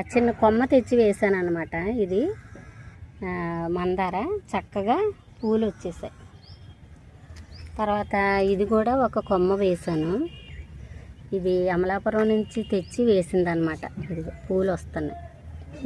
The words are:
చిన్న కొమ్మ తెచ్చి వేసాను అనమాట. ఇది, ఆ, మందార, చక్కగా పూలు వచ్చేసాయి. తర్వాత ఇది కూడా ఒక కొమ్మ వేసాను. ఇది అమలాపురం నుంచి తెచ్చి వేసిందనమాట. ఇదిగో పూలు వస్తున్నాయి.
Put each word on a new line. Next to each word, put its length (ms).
చిన్న 140
కొమ్మ 340
తెచ్చి 320
వేసాను 440
అనమాట. 320
ఇది, 180
ఆ, 40
మందార, 380
చక్కగా 460
పూలు 220
వచ్చేసాయి. 480
తర్వాత 380
ఇది 120
కూడా 300
ఒక 140
కొమ్మ 220
వేసాను. 480
ఇది 380
అమలాపురం 580
నుంచి 380
తెచ్చి 400
వేసిందనమాట. 720
ఇదిగో 200
పూలు 220
వస్తున్నాయి. 480